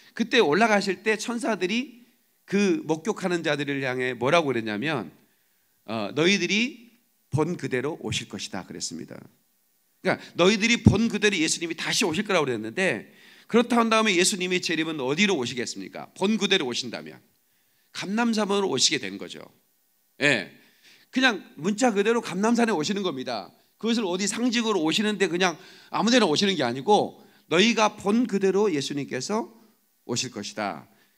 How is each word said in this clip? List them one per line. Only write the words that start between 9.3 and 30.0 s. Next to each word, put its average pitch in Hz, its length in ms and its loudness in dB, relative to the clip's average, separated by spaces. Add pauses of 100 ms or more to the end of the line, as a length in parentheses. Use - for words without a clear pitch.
그러니까 - 220 -2 (100)
너희들이 214 480 4
본 220 260 6
그대로 208 280 2
예수님이 160 400 -2
다시 160 280 -2
오실 175 200 0
거라고 180 220 2
그랬는데, 117 640 -4 (340)
그렇다 240 300 2
한 233 140 4
다음에 220 260 4
예수님의 180 460 2
재림은 160 380 -2
어디로 160 360 2
오시겠습니까? 117 800 -8
본 202 220 0
그대로 190 300 0
오신다면 85 540 -8 (720)
감람산으로 202 760 -2
오시게 139 300 0
된 98 200 -10
거죠. 78 220 -14 (800)
예. 117 320 0 (580)
그냥 254 460 0
문자 208 360 0
그대로 208 280 0
감람산에 220 520 0
오시는 196 300 0
겁니다. 127 480 -6 (280)
그것을 226 260 0
어디 185 220 -2
상징으로 214 560 0
오시는데 190 460 0
그냥 170 280 0 (340)
아무데나 214 360 4
오시는 180 300 2
게 147 60 0
아니고 135 600 0 (220)
너희가 214 500 4
본 226 300 0
그대로 196 480 2
예수님께서 143 800 -4 (500)